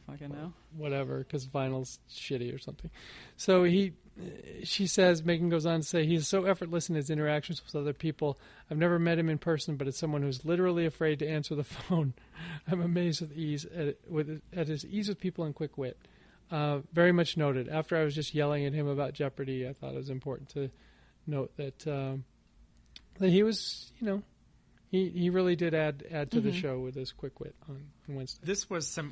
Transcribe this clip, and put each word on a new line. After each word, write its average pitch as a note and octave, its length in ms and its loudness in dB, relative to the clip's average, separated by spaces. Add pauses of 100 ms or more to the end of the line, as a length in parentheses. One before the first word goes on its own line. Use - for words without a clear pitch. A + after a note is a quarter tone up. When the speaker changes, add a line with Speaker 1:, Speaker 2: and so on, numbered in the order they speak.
Speaker 1:
fucking C#3+ 240 -12
know. D3+ 240 -10 (240)
Speaker 2:
whatever, C3+ 480 -4
'cause C3 220 -6
vinyl's C3 520 -2 (100)
shitty A#2+ 440 -4
or C3+ 60 -10
something. - 300 -12 (460)
So F#3 300 6
he, F3+ 280 6 (720)
she F#3 240 0
says, F3 380 6
Megan E3+ 240 2
goes E3 160 2
on E3 160 2
to D3+ 40 -4
say, E3 200 2
"He's D#3+ 240 2
so F#3+ 160 2
effortless F3 420 0
in E3+ 80 0
his D3 140 0
interactions D3+ 560 0
with - 100 -8
other D3 160 0
people. D3 480 -2 (320)
I've D3+ 60 -2
never F3 220 6
met E3+ 200 4
him E3 80 2
in D#3 120 2
person, D#3 360 0
but C3+ 120 -4
it's C3+ 100 -4
someone D3+ 240 0
who's C3+ 240 -2
literally F3 400 2
afraid D#3 340 0
to D3+ 80 -2
answer D#3 280 -2
the C#3+ 80 0
<laughs> - 20 -6
phone. D#3 480 0 (540)
I'm F3 120 0
amazed E3+ 400 2
with D3+ 160 -8
ease D3+ 300 -4
at, D3+ 320 -4 (100)
with, D#3 340 -4 (140)
at E3 140 -2
his D3+ 160 -6
ease G#3 240 -2
with G3 100 -4
people F3 240 -4
and D3+ 120 -2
quick - 220 -6
wit." C3 200 -6 (540)
Uh, D3 300 0 (120)
very E3+ 180 6
much F3 260 4
noted. C3+ 300 2
After D#3+ 300 -2
I D#3+ 80 2
was C#3+ 100 0
just D3+ 200 -4
yelling D3 300 2
at C#3 60 0
him D3 160 0
about C#3 260 -2
Jeopardy, C3 540 -4
I C3+ 60 -8
thought C3+ 200 -10
it C3+ 40 -6
was C3+ 140 -6
important C3 380 -6
to C#3 200 -4 (560)
note C#3+ 320 -2
that, C#3 300 -8
um, C3+ 360 -4 (920)
that F#3 140 6
he F#3 100 8
was, - 580 0
you A#3 60 -4
know, G3+ 160 -2 (680)
he, F#3 180 2
he F3 220 2
really F3+ 240 4
did E3 180 0
add, D3+ 380 0
add D3 200 -4
to A#3 100 2
the G#3+ 100 2
Speaker 1:
Mm-hmm. F3+ 80 -2
Speaker 2:
show C3+ 200 -2
with B2+ 140 -6
his C3 180 -8
quick - 280 -12
wit C#3+ 160 -12 (120)
on, C#3 140 -12 (260)
on D3 80 -8
Wednesday. C3 300 -10
Speaker 3:
This F#3 240 -4
was E3+ 180 -4
some D3 240 -6